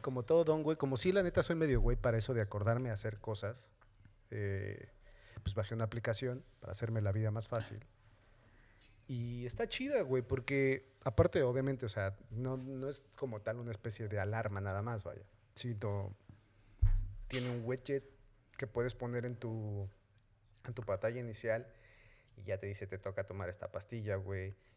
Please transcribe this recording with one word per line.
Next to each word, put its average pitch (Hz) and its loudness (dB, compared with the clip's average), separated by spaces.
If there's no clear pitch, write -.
como 127 -2
todo 165 6
don, 156 4
güey, 156 2
como 135 2
sí, 180 8
la 196 4
neta, 175 4
soy 170 2
medio 147 4
güey 120 6
para 117 4
eso 110 2
de 117 2
acordarme 117 0
a 110 -2
hacer 107 -4
cosas, 110 -6
eh, 101 -4
pues 101 -2
bajé 107 0
una 113 0
aplicación 120 0
para - -8
hacerme 113 0
la 98 2
vida 110 2
más 110 -4
fácil. 110 -4
Y 120 -4
está 220 -4
chida, 269 0
güey, 131 2
porque 135 2
aparte, 165 4
obviamente, 131 2
o 113 -2
sea, 98 -2
no, 127 -2
no 131 -6
es - -2
como 113 -6
tal 113 -2
una 120 -6
especie 110 -4
de 101 -2
alarma 101 -2
nada 98 -2
más, 113 -4
vaya. - -10
Sino 101 -2
tiene 123 -2
un 120 -4
widget 135 -2
que 123 -4
puedes 120 0
poner 120 -4
en 123 -6
tu, 104 -4
en 123 -6
tu 117 -6
pantalla 110 -2
inicial 117 -2
y 101 -14
ya 95 -2
te 101 -6
dice, 101 -4
"Te 92 -6
toca 98 -6
tomar 92 -6
esta 87 -8
pastilla, 107 -4
güey". 98 -4